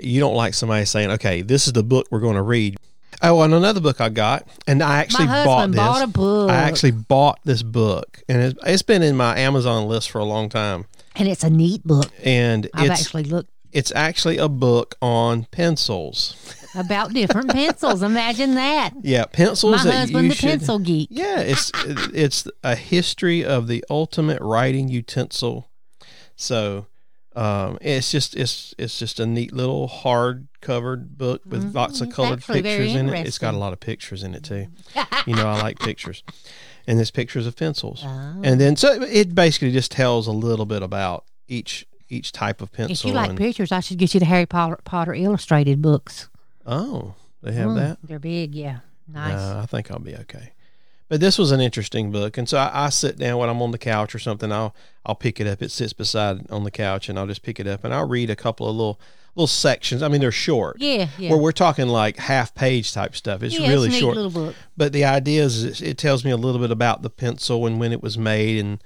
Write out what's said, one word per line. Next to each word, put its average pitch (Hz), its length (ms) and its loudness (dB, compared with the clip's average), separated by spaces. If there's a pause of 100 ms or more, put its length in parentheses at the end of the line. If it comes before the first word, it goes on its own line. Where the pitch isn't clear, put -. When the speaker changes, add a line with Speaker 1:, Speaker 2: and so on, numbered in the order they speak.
Speaker 1:
you 123 160 2
don't 131 140 2
like 117 180 0
somebody 107 320 0
saying, 104 280 0
"Okay, 95 280 0
this 127 260 2
is 131 60 0
the 117 100 4
book 127 280 2
we're 110 100 0
gonna 104 220 2
read." 104 340 0 (440)
Oh, 170 220 6
and 156 120 6
another 190 260 4
book 151 200 2
I 113 80 2
got, 110 380 0 (200)
and 143 160 4
I 143 160 4
actually - 280 2
Speaker 2:
My - 180 2
Speaker 1:
bought 131 140 6
Speaker 2:
husband 190 160 2
Speaker 1:
this. - 60 4
Speaker 2:
bought 240 220 4
a 262 40 0
book. 202 440 2
Speaker 1:
I - 60 4
actually 143 360 4
bought 135 520 2
this 120 180 0
book, 110 680 0
and 127 140 4
it's, 131 240 0
it's 185 160 4
been 196 200 4
in 147 140 4
my 120 220 2
Amazon 123 500 2
list 110 220 -2
for - 100 -6
a 104 40 0
long 107 240 -2
time. 104 380 -2 (280)
Speaker 2:
And 196 140 0
it's 190 160 -2
a 160 60 4
neat 165 340 4
book. 143 260 4 (140)
Speaker 1:
And 120 500 2
Speaker 2:
I've 147 160 2
Speaker 1:
it's, 170 100 2
Speaker 2:
actually 156 240 -4
looked 160 260 -4 (220)
Speaker 1:
it's 139 220 -2
actually 160 440 0
a 151 100 2
book 123 540 2
on 117 420 2
pencils. 117 920 -2 (380)
Speaker 2:
About 196 380 -2
different 240 380 2
Speaker 1:
<laughs> - 20 2
Speaker 2:
pencils. 269 500 0
Imagine 233 520 2
that. 262 360 0 (120)
Speaker 1:
Yeah, 127 240 2
pencils 214 520 4
Speaker 2:
My - 120 4
Speaker 1:
that - 100 4
Speaker 2:
husband, 254 240 2
Speaker 1:
you - 60 6
Speaker 2:
the 294 40 2
Speaker 1:
should - 160 2
Speaker 2:
pencil 240 280 0
geek. 170 320 0
Speaker 1:
Yeah, 370 300 -2
it's, - 320 0
Speaker 2:
<laughs> - 120 -4 (300)
Speaker 1:
it's 147 340 0 (140)
a 127 140 -2
history 170 680 0
of 123 240 0
the 117 220 -4
ultimate 151 520 0
writing 131 460 0
utensil. 120 800 -4 (680)
So, 104 500 -4 (480)
um, 101 460 -2
it's 135 300 -2
just, - 260 -2
it's, - 420 -6
it's 113 200 -8
just 117 220 -6
a 110 60 -2
neat 117 260 -2
little 131 360 -2
hard-covered 123 1300 -4
book 127 280 -4
with - 180 -6
Speaker 2:
Mm-hmm. 202 120 -8
Speaker 1:
lots - 240 -2
of - 80 -4
Speaker 2:
It's 240 80 -14
Speaker 1:
colored 127 240 0
Speaker 2:
actually - 220 -2
very 208 240 -2
Speaker 1:
pictures 214 140 -2
in 135 80 0
it. 170 180 -4
It's - 120 -6
got 117 100 -4
a - 0 -
Speaker 2:
interesting. 104 120 -2
Speaker 1:
lot 101 120 -4
of 87 80 -12
pictures 104 420 -10
in 92 120 -10
it, 76 100 -14
too. 98 220 -8 (280)
Speaker 2:
<laughs> - 120 -2 (200)
Speaker 1:
You 117 100 0
know, 110 100 0
I 107 160 0
like 110 160 -6
pictures. - 460 -10 (640)
And 113 120 2
there's 113 140 0
pictures 120 340 -6
of 120 80 -8
pencils. - 500 -8
Speaker 2:
Oh. 139 380 -12
Speaker 1:
And 131 180 6
then, 139 160 6
so 262 260 4
it 208 340 2
basically 156 340 4
just 127 220 0
tells 120 340 2
a 113 60 -2
little 110 340 0
bit 101 160 -4
about 92 420 -4 (220)
each, - 400 -10 (220)
each - 240 -8
type - 280 -4
of - 120 -12
pencil 117 200 -6
Speaker 2:
If - 120 -6
you 254 80 -2
like 240 180 0
Speaker 1:
and 95 80 -4
Speaker 2:
pictures, 214 320 -2
I 185 100 0
should 180 180 -6
get 175 160 2
you 190 60 4
the 180 60 6
Harry 175 200 4
Potter, 170 380 -2
Potter 170 300 -4
illustrated 151 640 2
books. - 480 0 (380)
Speaker 1:
Oh, 123 480 -8 (260)
they 110 120 -8
have 185 180 -2
Speaker 2:
Mm, 226 60 -2
Speaker 1:
that? 160 260 -2
Speaker 2:
they're 156 160 -12
big, 165 380 -6
yeah. 143 220 -8 (280)
Nice. 123 320 -6
Speaker 1:
No, 98 240 -6
I 110 40 -6
think 113 260 -8
I'll - 80 -10
be - 160 -14
okay. 117 360 -18 (560)
But 156 120 0
this 190 180 4
was 160 140 4
an 135 80 6
interesting 110 500 -2
book, 104 280 -4
and 120 100 -4
so - 100 0
I, 139 280 0
I - 20 -2
sit 143 300 -2
down 123 200 -2
when 120 120 0
I'm 117 120 -2
on 120 80 -2
the 117 80 -6
couch 107 360 -2
or 113 40 -10
something. 107 320 -6
I'll, 107 240 -4 (300)
I'll 107 100 -4
pick - 260 -4
it 104 60 -2
up. 98 160 -4
It - 80 -8
sits 113 220 -6
beside 101 580 -4
on 104 140 -6
the 104 60 -6
couch, 98 380 -4
and 95 100 -6
I'll 98 80 -4
just 98 160 -10
pick 113 180 -10
it 98 80 -10
up, 98 160 -6
and 117 80 -6
I'll 147 160 -4
read 120 220 -2
a 107 60 -4
couple 117 320 -6
of 110 80 -4
little, 110 220 -2 (360)
little 165 140 2
sections. - 540 0
I 156 60 0
mean, 143 140 2
they're 123 100 2
short. 107 480 -2
Speaker 2:
Yeah, 254 280 0 (100)
yeah. 185 120 -4
Speaker 1:
Where 160 80 6
we're 156 140 4
talking, 147 360 2
like, 110 280 2
half 131 380 -2
page 131 400 0
type 101 200 -6
stuff. 98 280 -6
It's 117 160 -4
Speaker 2:
Yeah, - 100 2
Speaker 1:
really 135 200 4
Speaker 2:
it's 247 80 2
a - 20 0
neat - 20 0
Speaker 1:
short. - 160 2
Speaker 2:
little 202 140 -4
book. 165 240 -6 (220)
Speaker 1:
But 143 180 0
the 143 100 2
idea 139 400 2
is 117 200 0
it, - 180 -8
it 156 160 -6
tells 135 260 0
me 139 60 0
a 123 80 2
little 123 220 -2
bit 120 100 -2
about 117 320 0
the 110 80 -8
pencil 120 560 -4
and 113 120 -2
when 117 140 -2
it 117 100 -6
was 110 140 -8
made 110 480 0
and 101 220 -6